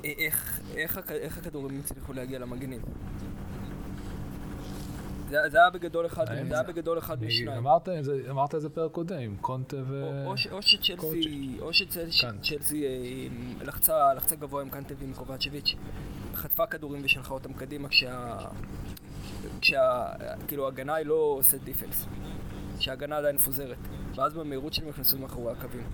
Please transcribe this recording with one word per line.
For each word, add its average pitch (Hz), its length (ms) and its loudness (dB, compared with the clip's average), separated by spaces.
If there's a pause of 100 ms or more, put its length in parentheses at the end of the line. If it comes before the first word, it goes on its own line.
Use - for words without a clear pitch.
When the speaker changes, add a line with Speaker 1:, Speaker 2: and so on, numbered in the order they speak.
Speaker 1:
א-, - 0 - (120)
איך, - 420 0 (140)
איך 165 240 -2
הכ-, 180 140 -8
איך 143 260 -4
הכדורים 143 420 -6
הצליחו 135 320 -8
להגיע 131 260 -4
למגנים? 123 420 -6 (2500)
זה, 147 80 4 (120)
זה 151 80 8
היה 175 120 12
בגדול 170 360 0
אחד, 165 220 0
Speaker 2:
האם 160 200 -2
Speaker 1:
זה 156 60 0
היה 156 120 4
Speaker 2:
זה 175 60 -6
Speaker 1:
בגדול 165 260 0
אחד 160 200 -4
Speaker 2:
אני 110 80 -2
Speaker 1:
משניים. 113 320 0
Speaker 2:
אמרת 156 300 6
את 160 160 0
זה, 135 260 0
אמרת 139 240 2
את 156 60 2
זה 151 80 -2
פרק 160 240 0
קודם, 170 260 -2
עם 107 220 -4
קונטה 131 360 -2 (100)
ו-, 135 160 -2
Speaker 1:
או, 139 280 -2
או 196 60 -2
ש-, 202 100 2
או 185 160 -6
שצ'לסי, - 340 4
Speaker 2:
קובצ'יץ'. 156 640 -2
Speaker 1:
או 165 120 -4
שצ'לסי, 165 480 2
Speaker 2:
כאן. 113 220 -2
Speaker 1:
צ'לסי, 147 440 0
אה, 127 400 -2 (380)
לחצה, 139 500 6
לחצה 156 220 0
גבוה 143 260 -4
עם 135 80 -8
קנטה 139 280 -6
ועם 135 140 -6
קובצ'ביץ', 135 640 -2 (600)
חטפה - 320 2
כדורים 147 380 -4
ושלחה 135 300 2
אותם 131 180 -6
קדימה 135 360 -6
כשה-, 123 500 2 (1200)
כשה-, 127 460 6 (420)
כאילו, 139 160 -2
ההגנה 135 300 -2
היא 156 120 0
לא 151 320 6
עושה 139 200 6
דיפנס, - 480 -6 (720)
שההגנה 135 360 -2
עדיין 147 200 6
מפוזרת, 135 420 0 (360)
ואז 147 200 4
במהירות 147 380 -2
שהם - 160 -2
נכנסו 139 300 0
מאחורי 123 340 -4
הקווים. 120 420 -8